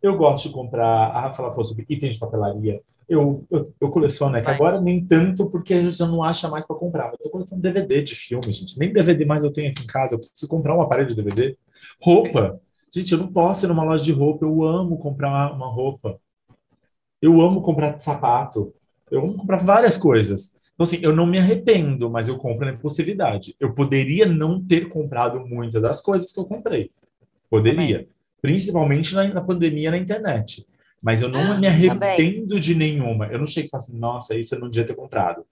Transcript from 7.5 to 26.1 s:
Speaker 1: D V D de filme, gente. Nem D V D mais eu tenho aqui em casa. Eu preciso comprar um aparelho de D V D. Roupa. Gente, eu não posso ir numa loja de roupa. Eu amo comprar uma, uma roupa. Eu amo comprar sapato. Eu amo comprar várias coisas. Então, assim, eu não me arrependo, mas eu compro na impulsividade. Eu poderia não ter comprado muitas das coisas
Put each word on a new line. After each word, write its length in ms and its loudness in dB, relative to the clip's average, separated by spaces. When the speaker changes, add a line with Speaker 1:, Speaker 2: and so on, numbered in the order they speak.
Speaker 1:
D 80 0
V 120 0
D 200 0
de 120 -6
filme, 380 -6
gente. 260 -10
Nem 140 0
D 100 4
V 120 4
D 100 0
mais 200 0
eu 80 0
tenho 180 -4
aqui 120 -8
em 40 -12
casa. 280 -2
Eu 40 -4
preciso 300 -12
comprar 280 0
um 60 4
aparelho 260 0
de 60 -4
D 80 -4
V 80 -2
D. 260 -2
Roupa. 560 4
Gente, 180 -2
eu 60 2
não 100 -4
posso 360 2
ir 40 2
numa 160 2
loja 200 0
de 80 2
roupa. 320 2
Eu 200 2
amo 340 0
comprar 300 -4
uma, 240 0
uma 200 -8
roupa. 460 -6
Eu 200 8
amo 220 4
comprar 380 0
sapato. 720 -2
Eu 100 0
amo 160 -2
comprar 220 -2
várias 380 6
coisas. 580 2
Então, 100 2
assim, 180 -2
eu 120 4
não 120 4
me 120 2
arrependo, 720 2
mas 180 -2
eu 100 -4
compro 280 -4
na 60 -4
impulsividade. 880 -4
Eu 140 -2
poderia 520 2
não 360 0
ter 260 2
comprado 580 -4
muitas 340 -4
das 200 0
coisas 320 -2